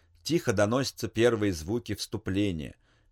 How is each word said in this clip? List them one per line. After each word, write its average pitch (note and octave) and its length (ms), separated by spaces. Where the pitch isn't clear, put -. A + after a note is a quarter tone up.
тихо D#3 280
доносятся G#2+ 560
первые A2 440
звуки F#2+ 420
вступления, F#2 800